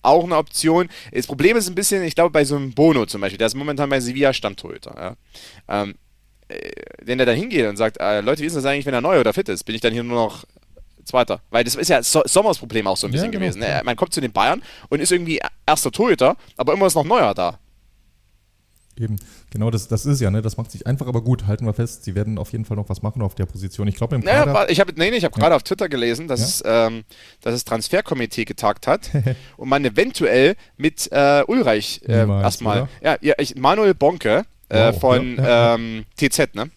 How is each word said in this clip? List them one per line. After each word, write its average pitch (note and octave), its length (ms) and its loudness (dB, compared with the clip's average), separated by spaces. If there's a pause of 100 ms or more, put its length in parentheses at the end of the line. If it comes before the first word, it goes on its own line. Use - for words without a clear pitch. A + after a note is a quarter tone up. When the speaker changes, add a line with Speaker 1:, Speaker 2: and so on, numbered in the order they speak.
Speaker 1:
auch E3+ 200 6
eine F3 100 -2
Option. D#3+ 540 0 (240)
Das B2 140 -4
Problem D#3 280 2
ist F#3+ 140 0
ein F3 60 -10
bisschen, G3 280 0
ich D#3+ 120 -4
glaube, E3 160 4
bei D3+ 120 4
so C#3+ 140 0
einem C3+ 160 -6
Bono C#3+ 320 4
zum G2 160 -8
Beispiel, G2 160 -4
der A2+ 100 2
ist A2+ 80 -2
momentan C#3+ 340 -4
bei C3+ 120 2
Sevilla C3 320 0
Stammtorhüter, - 640 -8
ja. - 840 -10
Ähm, G2+ 140 -6 (540)
äh, G1+ 220 -12 (300)
wenn B2+ 180 -4
der B2+ 60 6
da A#2+ 60 4
hingeht E3 360 0
und G2+ 100 -6
sagt, A2 240 0
äh, G#2 180 0
"Leute, C#3 220 -2
wie D3+ 60 -4
ist E3+ 100 -6
das C3 80 -4
eigentlich, C#3 200 -2
wenn C#3 80 -4
er A#2+ 60 0
neu E3 220 2
oder A2+ 100 2
fit G3 160 -4
ist? F#2 160 -6
Bin A2 120 -8
ich A2 60 -8
dann A2+ 120 0
hier A#2+ 100 -4
nur A#2+ 140 -4
noch A2 260 -2 (640)
Zweiter?" A#2 340 0 (120)
Weil A#2 120 4
das A#2+ 120 -2
ist E3 140 -4
ja C3+ 140 4
so-, - 220 2
Sommers G3+ 340 4
Problem A2 280 -4
auch F#2+ 100 0
so G2+ 100 -6
ein A#2 40 -4
Speaker 2:
Ja, - 20 -2
Speaker 1:
bisschen G3 180 -2
Speaker 2:
genau, G3+ 140 -4
Speaker 1:
gewesen, F2+ 140 -4
ne? A2+ 80 -4
Speaker 2:
klar. D2 180 -4
Speaker 1:
Man A#2+ 100 -2
kommt - 180 -2
zu D#3+ 60 -4
den B2 140 -4
Bayern B2 280 0 (280)
und D3 100 -2
ist F3+ 140 0
irgendwie E3+ 260 -2 (260)
erster D3+ 260 2
Torhüter, G3 440 2 (220)
aber B2 160 0
immer G3 140 2
ist E3 80 2
noch D3 100 2
Neuer E3 280 2
da. F2 260 -4 (1400)
Speaker 2:
Eben, A2 200 -4 (340)
genau A2 220 -2
das, A2 160 -4
das A2+ 180 -2
ist C#3 160 0
ja, G2+ 80 2
ne? G#2+ 140 0
Das A2 140 -4
macht A2 120 -8
sich - 160 -16
einfach, C3+ 220 -2
aber A#2 160 -2
gut, A#2+ 240 0
halten G#2+ 180 -2
wir G#2+ 80 0
fest, - 300 -6
sie F#2+ 100 -8
werden G#2 240 -2
auf - 140 -8
jeden A2 120 -6
Fall G#2+ 140 -6
noch G#2 120 -6
was - 120 -6
machen G#2+ 220 -4
auf G2 100 -4
der F#2 140 -4
Position. G2 400 -6
Ich G2 80 -2
glaub, A#2 180 -4
im A#2+ 80 0
Speaker 1:
Naja, B3+ 240 4
Speaker 2:
Kader - 80 0
Speaker 1:
wa-, G3+ 160 2
ich D#3+ 100 2
hab, F#3+ 160 2
nee, E3+ 140 0
nee, A#3+ 80 0
ich F3 80 0
hab - 100 -2
Speaker 2:
Ja. - 40 -4
Speaker 1:
gerade D#3+ 160 6
auf B2+ 80 0
Twitter F#3+ 260 -4
gelesen, B2 380 -2
dass B2 140 -2
Speaker 2:
Ja. C#3+ 40 2
Speaker 1:
es, - 180 -4
ähm, A2+ 400 2 (380)
dass A#2 140 -4
das A#2+ 100 -8
Transferkomitee A#2+ 800 -4
getagt - 400 -2
hat D#3+ 240 0 (240)
Speaker 2:
<laughs> - 240 -14
Speaker 1:
und B2+ 100 -12
man C#3 160 2
eventuell C3+ 720 2 (220)
mit, - 340 -4
äh, C#3+ 360 4
Ulreich, C3+ 600 0
äh, A2+ 120 2
Speaker 2:
Niemals, G2+ 240 2
Speaker 1:
erstmal, G#2+ 380 0
Speaker 2:
oder? C#3 80 -6 (120)
Speaker 1:
ja, D3 200 0
ja, C#3+ 180 2
ich, C#3+ 160 -4
Manuel F#3 400 2
Bonke, D3 500 2 (240)
äh, A2+ 240 4
Speaker 2:
Wow, F#2 60 -4
Speaker 1:
von, B2+ 380 2
Speaker 2:
ja, C3+ 60 0
ja, B2 60 2
ja. A#2 260 6
Speaker 1:
ähm, A2+ 300 -8 (100)
T C#3 140 0
Z, - 240 0
ne? A#2+ 240 -6